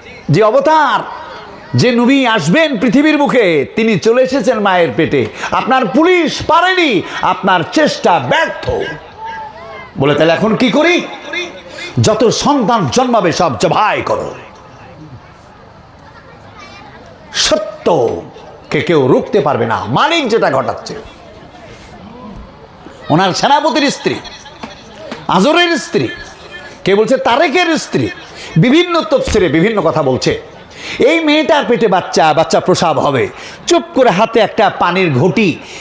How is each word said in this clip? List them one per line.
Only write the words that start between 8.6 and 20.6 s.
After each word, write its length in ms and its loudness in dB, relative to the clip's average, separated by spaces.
বলে, 160 2
"তাহলে 180 2
এখন 220 0
কি 160 2
করি?" 300 2
"যত 280 2
সন্তান 640 0
জন্মাবে 400 2
সব 280 -2
জবাই 420 0
করো।" 340 -4
সত্যকে 1500 -4
কেউ 260 2
রুখতে 320 0
পারবে 260 0
না, 220 -4
মালিক 400 0
যেটা 240 0
ঘটাচ্ছে। 440 -6